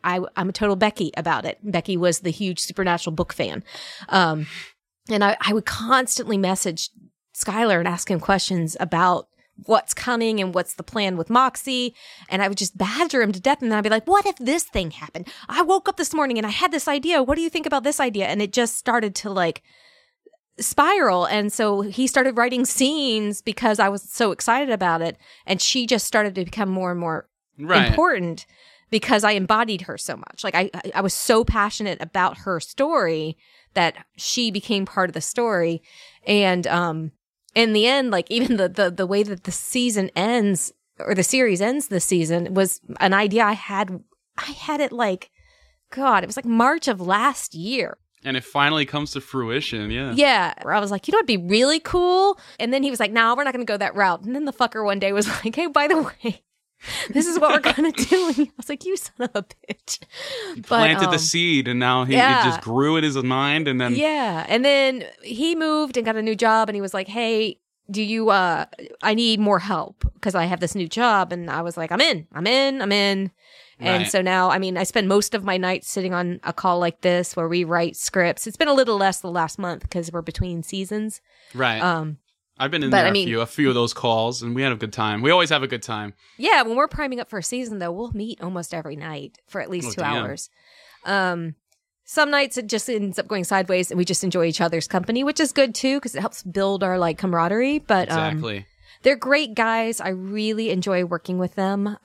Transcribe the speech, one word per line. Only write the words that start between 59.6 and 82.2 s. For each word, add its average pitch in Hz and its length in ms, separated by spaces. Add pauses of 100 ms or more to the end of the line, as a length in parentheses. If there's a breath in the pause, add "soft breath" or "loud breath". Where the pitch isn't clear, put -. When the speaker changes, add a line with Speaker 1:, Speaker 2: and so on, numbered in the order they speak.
Speaker 2:
He - 60
Speaker 1:
But, - 40
Speaker 2:
planted 202 400
Speaker 1:
um, 180 60
Speaker 2:
the 156 80
seed, 165 480
and 123 100
now 127 260
he, 135 100
Speaker 1:
yeah. 254 260
Speaker 2:
it 185 100
just 165 120
grew 139 340
in 156 80
his 139 180
mind, 143 460
and 127 120
then 120 140
Speaker 1:
Yeah. 269 540
And 240 160
then 269 400 (180)
he 269 320
moved 302 420
and 233 80
got 220 120
a 220 60
new 220 120
job, 220 340
and 208 60
he 202 80
was 190 100
like, 190 140
"Hey, 220 540 (280)
do 208 140
you, 220 280
uh, 180 360 (340)
I 214 140
need 226 240
more 202 220
help 185 440 (160)
'cause 196 140
I 170 120
have 180 120
this 175 160
new 175 140
job." 208 440
And 175 160
I 147 140
was 170 140
like, 165 160
"I'm 202 80
in, 233 320
I'm 170 160
in, 269 340
I'm 202 100
in." 196 380 (500 soft breath)
And 180 220
Speaker 2:
Right. 208 80
Speaker 1:
so 190 100
now, 185 300
I 170 80
mean, 185 180
I 196 60
spend 196 240
most 202 300
of 196 80
my 190 120
nights 185 320
sitting 185 240
on 175 300
a 170 100
call 175 280
like 170 220
this 175 340
where 165 100
we 175 160
write 170 340
scripts. - 520
It's 208 80
been 320 100
a 285 80
little 240 220
less 196 240
the 180 100
last 170 260
month 180 320
'cause 165 240
we're 170 80
between 170 440
seasons. 208 560 (340 soft breath)
Speaker 2:
Right. 123 260
Speaker 1:
Um, 160 380 (400)